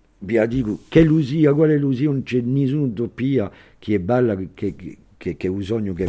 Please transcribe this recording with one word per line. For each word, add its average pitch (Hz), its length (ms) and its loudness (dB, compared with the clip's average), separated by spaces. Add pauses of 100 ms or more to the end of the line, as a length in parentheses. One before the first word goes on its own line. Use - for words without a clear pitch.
(240)
vi 110 220 2
dico 113 320 -2 (100)
che 160 120 6
illusione, 151 540 4
quale 151 200 4
illusione, 139 400 0
non 131 80 -2
c'è 123 180 -2
nessuna 135 420 0
utopia 117 680 -2 (280)
che 107 180 -2
è - 20 -2
bella, 113 380 0
che, 92 180 -8
che, 90 420 -8 (200)
che, 87 200 -8
che - 100 -6
è 92 40 0
un 98 120 -4
sogno 101 320 -4
che 90 140 -4